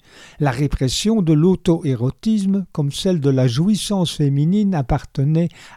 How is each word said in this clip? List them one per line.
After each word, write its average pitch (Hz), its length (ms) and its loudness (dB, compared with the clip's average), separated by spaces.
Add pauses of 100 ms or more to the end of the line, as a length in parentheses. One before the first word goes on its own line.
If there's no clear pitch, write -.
(400)
La 143 120 0
répression 143 720 0
de 160 100 2
l'auto-érotisme, 175 1400 0
comme 143 200 -4
celle 185 280 -2
de 139 120 2
la 131 160 2
jouissance 180 640 0
féminine, 165 640 0
appartenait 151 760 -2 (280)